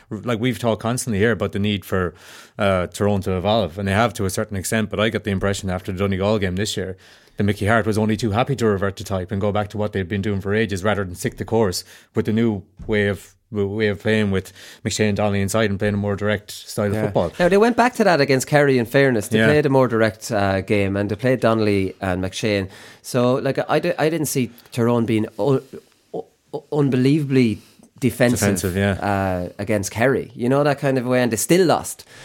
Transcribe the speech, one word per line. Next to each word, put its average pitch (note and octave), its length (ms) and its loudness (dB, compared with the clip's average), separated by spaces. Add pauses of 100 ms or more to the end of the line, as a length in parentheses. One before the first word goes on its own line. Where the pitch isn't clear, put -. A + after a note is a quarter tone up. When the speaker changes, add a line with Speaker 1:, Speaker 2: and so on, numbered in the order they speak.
Speaker 1:
like, A2 300 -4
we've B2+ 200 -2
talked A2 220 0
constantly A#2 380 -4
here A2+ 120 4
about G2+ 220 -2
the G2+ 60 -4
need G2+ 260 -2
for, F#2 280 -2 (440)
uh, F#2+ 300 2
Tyrone G2+ 340 0
to F#2 160 -2
evolve, F#2 400 0
and G2+ 100 -4
they G2 60 0
have G#2+ 220 2
to G2+ 100 -4
a F#2 40 0
certain G2+ 280 -4
extent, G#2 320 -2
but F#2 100 -6
I A2 100 2
get G#2 140 -4
the G#2+ 80 -4
impression G2 380 -2
after F#2 220 -6
the F2+ 80 -8
Donegal G2 400 0
game F#2 160 -2
this G#2 200 -4
year F#2 220 -8 (400)
that G#2+ 60 -2
Mickey G2 240 0
Hart A2 180 2
was G#2+ 120 0
only G#2+ 200 0
too G#2+ 140 -2
happy B2+ 260 0
to A2+ 80 -2
revert G2 320 0
to G2 60 -12
type F#2 280 -6
and G2 80 -4
go G#2 140 0
back G#2 160 -2
to - 80 -10
what G#2 160 -4
they'd F#2+ 160 -4
been G2 120 -4
doing G2+ 200 -4
for G2 120 -4
ages G2 300 -2
rather G2+ 220 0
than F2 100 -12
stick - 220 -6
the G2+ 80 -8
course A2 380 0 (320)
with A2 100 0
the A2 80 -2
new A2 300 0 (240)
way G#2 200 0
of, - 260 -6 (180)
way G#2 360 -2
of G2+ 140 -2
playing G#2+ 300 2
with F#2+ 200 -2 (320)
McShane G#2+ 320 0
Donnelly G2+ 260 0
inside G#2+ 280 0
and G2 100 -4
playing G#2 140 0
a G2+ 40 -2
more G2+ 200 -2
direct G2+ 340 -2
style - 400 -4
Speaker 2:
Yeah. G#2+ 80 -2
Speaker 1:
of A2 80 -2
football. F#2+ 320 0
Speaker 2:
Now, F3+ 100 4
they G3 80 4
went A#3 200 2
back B3 180 2
to A3+ 80 0
that E3+ 160 4
against C3 280 2
Kerry, C#3+ 300 4
in A#2 80 2
fairness. C3 440 2
They A2 80 2
Speaker 1:
Yeah. A2 100 6
Speaker 2:
played D3+ 180 4
a C#3 40 2
more C3 180 4
direct, A2 440 0
uh, G2 300 2
game, G2 360 0
and G2+ 120 0
they G#2 60 -2
played B2+ 240 0
Donnelly G#2+ 640 2
and F#2 220 -2
McShane. G2 440 -2 (340)
So, B2 340 0
like, C3 220 -2 (120)
I, D3+ 100 2
di-, E3+ 180 -2
I D3+ 120 2
didn't D#3 180 -2
see B2 240 -2 (220)
Tyrone A#2 320 2
being G#2+ 220 0 (120)
un-, C3 220 2 (520)
un-, - 480 -12 (100)
unbelievably C3+ 880 2 (400)
defensive, A#2+ 400 2
Speaker 1:
Defensive, F#2+ 380 2
yeah. G2+ 160 2
Speaker 2:
uh, F#2+ 640 -2
against G2+ 340 -2
Kerry. A2 440 0
You A#2+ 140 -2
know, C#3 140 4
that C#3+ 160 0
kind C3+ 180 0
of A#2+ 80 -2
way, B2+ 160 2
and A#2 100 0
they A2 60 -2
still F3+ 280 4
lost. - 400 -2 (200)